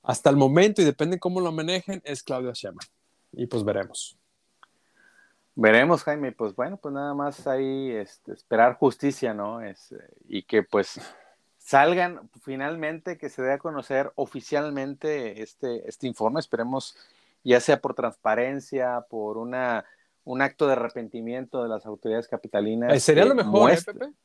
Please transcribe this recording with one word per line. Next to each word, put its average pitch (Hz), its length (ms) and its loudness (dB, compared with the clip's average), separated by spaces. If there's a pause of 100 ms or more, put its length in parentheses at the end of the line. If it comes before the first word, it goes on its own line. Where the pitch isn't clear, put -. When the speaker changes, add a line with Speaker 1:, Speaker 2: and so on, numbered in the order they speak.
Speaker 1:
hasta - 280 2
el 139 60 6
momento, 165 460 6
y 175 40 6
depende 156 340 0
cómo 180 200 -2
lo 175 140 -2
manejen, 175 500 -6
es 143 180 -10
Claudia 127 320 -6
Sheinbaum. 101 320 -14 (460)
Y - 140 -6
pues 120 180 -4
veremos. 98 540 -6 (1400)
Speaker 2:
Veremos, 120 480 6
Jaime, 147 280 -4
pues 107 240 -6
bueno, 165 220 -6
pues 143 180 -12
nada 143 180 -6
más 143 320 -8
ahí, 135 460 -4
este, 107 420 -10
esperar 120 420 4
justicia, 135 600 0
¿no? 107 260 -8
Es, 104 300 -18
eh, - 60 -20 (300)
y 101 160 -8
que 107 200 2
pues 98 360 0 (600)
salgan 175 680 2 (140)
finalmente, 156 760 -8
que 143 100 -10
se 135 140 -8
dé 131 100 0
a 139 60 -2
conocer 139 560 -4
oficialmente 139 1300 -6
este, 120 440 -8
este 113 200 -10
informe, 117 320 -2
esperemos 127 560 -6 (480)
ya 123 160 6
sea 143 200 2
por 127 140 -6
transparencia, 123 1160 -2
por 107 280 -8
una, 120 480 -4 (380)
un 131 180 -6
acto 135 240 0
de 135 80 4
arrepentimiento 120 880 -6
de 117 80 -4
las 110 160 -6
autoridades 110 420 -6
capitalinas, 110 640 -2
Speaker 1:
Eh, 139 80 4
sería 156 240 6
Speaker 2:
eh, 226 40 8
Speaker 1:
lo 269 80 4
mejor, 214 340 6
¿eh, - 60 6
Speaker 2:
muestre- - 180 -6
Speaker 1:
Pepe? 285 200 -10 (120)